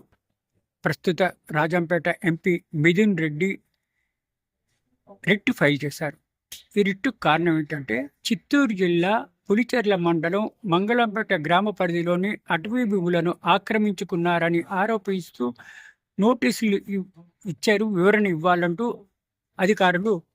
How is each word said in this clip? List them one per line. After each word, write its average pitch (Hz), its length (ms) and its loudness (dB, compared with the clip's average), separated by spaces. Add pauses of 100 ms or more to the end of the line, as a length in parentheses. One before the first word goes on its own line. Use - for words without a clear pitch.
(840)
ప్రస్తుత 165 380 -2 (300)
రాజంపేట 165 560 0 (160)
ఎంపీ 170 300 0 (220)
మిథున్ 180 420 4
రెడ్డి 160 320 -2 (1700)
రిట్ 202 280 0
ఫైల్ 147 280 2
చేశారు. 143 380 -8 (540)
ఈ 202 120 2
రిట్టు 196 280 -2 (100)
కారణం 165 360 2
ఏంటంటే, 147 400 -4 (260)
చిత్తూరు 240 500 0
జిల్లా 180 400 0 (300)
పులిచెర్ల 214 560 0
మండలం 170 460 0 (200)
మంగళంపేట 208 760 0
గ్రామ 175 280 2
పరిధిలోని 180 640 -2 (200)
అటవీ 208 340 -2
భూములను 175 480 0 (120)
ఆక్రమించుకున్నారని 175 1300 0
ఆరోపిస్తూ 202 760 -4 (720)
నోటీసులు 220 640 0 (100)
ఇవ్-, 196 220 -6 (340)
ఇచ్చారు, 208 460 0
వివరణ 202 360 4
ఇవ్వాలంటూ 175 580 0 (720)
అధికారులు 190 540 2 (220)